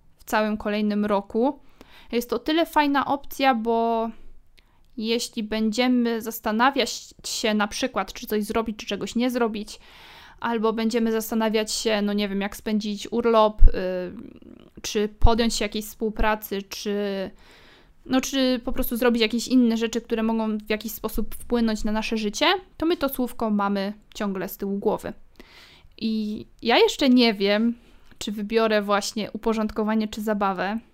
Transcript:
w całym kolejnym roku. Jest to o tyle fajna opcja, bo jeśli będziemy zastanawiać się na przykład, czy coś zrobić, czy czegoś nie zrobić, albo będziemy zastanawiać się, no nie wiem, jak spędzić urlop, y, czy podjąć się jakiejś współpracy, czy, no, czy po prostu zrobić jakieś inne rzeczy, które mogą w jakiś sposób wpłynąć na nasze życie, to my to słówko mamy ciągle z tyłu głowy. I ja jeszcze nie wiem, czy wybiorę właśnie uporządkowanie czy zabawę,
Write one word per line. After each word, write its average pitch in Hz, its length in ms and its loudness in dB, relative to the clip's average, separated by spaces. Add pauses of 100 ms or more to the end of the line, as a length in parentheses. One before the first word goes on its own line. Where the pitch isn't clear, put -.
(180)
w - 60 -20
całym 214 340 0
kolejnym 208 480 -2
roku. 220 540 0 (540)
Jest 233 160 -2
to - 60 -2
o 247 40 -2
tyle 311 260 0
fajna 285 400 0
opcja, 269 500 0
bo 226 540 -2 (880)
jeśli 226 460 -4
będziemy 226 800 0
zastanawiać 233 920 -2 (120)
się - 280 -2
na 214 140 0
przykład, 220 460 -4
czy - 140 -14
coś 214 160 0
zrobić, 220 340 -4
czy - 80 -14
czegoś 202 300 -6
nie 247 160 2
zrobić, 226 480 -4 (600)
albo 226 340 0
będziemy 226 380 0
zastanawiać 220 600 -2
się, 214 300 -2
no 208 120 0
nie 208 160 -2
wiem, 196 120 -2
jak 202 160 -6
spędzić 208 540 -4
urlop, 220 500 4
y, - 100 12 (1120)
czy 214 280 -2 (100)
podjąć 233 360 6
się 214 100 -2
jakiejś 214 200 -6
współpracy, 214 760 -4
czy, 196 680 -6 (760)
no, 262 160 0
czy 254 440 0
po 254 60 -4
prostu 247 260 -2
zrobić 240 240 2
jakieś 226 260 0
inne 233 300 6
rzeczy, 226 240 -4
które 226 220 -4
mogą 220 340 -2
w 214 120 -8
jakiś 214 220 -4
sposób - 440 -4
wpłynąć 226 480 -2
na 214 80 0
nasze 220 260 -2
życie, 214 280 -2 (320)
to 320 80 -2
my 339 120 2
to 277 120 0
słówko 240 400 -4
mamy 202 440 -2 (200)
ciągle 190 360 -6
z - 80 -14
tyłu 196 200 -6
głowy. 196 360 -4 (840)
I 220 480 -6 (160)
ja 233 160 2
jeszcze 403 320 4
nie 240 240 6
wiem, 208 400 0 (440)
czy - 140 -8
wybiorę 214 500 0
właśnie 202 500 -2
uporządkowanie 220 760 -2
czy 214 140 -12
zabawę, 202 580 -2 (140)